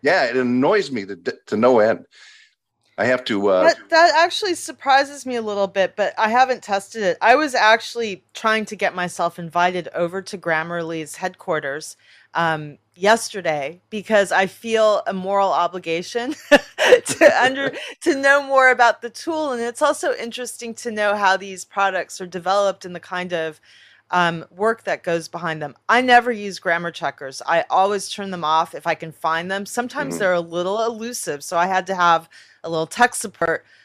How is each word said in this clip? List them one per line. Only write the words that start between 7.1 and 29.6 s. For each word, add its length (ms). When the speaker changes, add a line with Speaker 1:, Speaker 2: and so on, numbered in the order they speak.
Speaker 2:
I 140
was 180
actually 680
trying 300
to 120
get 160
myself 460
invited 560
over 280
to 140
Grammarly's 800
headquarters, 800
um, 420
yesterday 840
because 420
I 160
feel 580
a 60
moral 400
obligation 880
<laughs> 80
to 880
under, 320
Speaker 1:
<laughs> 120
Speaker 2:
to 160
know 260
more 280
about 300
the 100
tool. 420
And 100
it's 200
also 320
interesting 600
to 140
know 240
how 220
these 280
products 560
are 60
developed 580
and 120
the 40
kind 320
of, 280
um, 400
work 340
that 180
goes 260
behind 320
them. 160
I 120
never 320
use 260
grammar 320
checkers. 560
I 220
always 400
turn 220
them 120
off 320
if 120
I 80
can 180
find 380
them. 160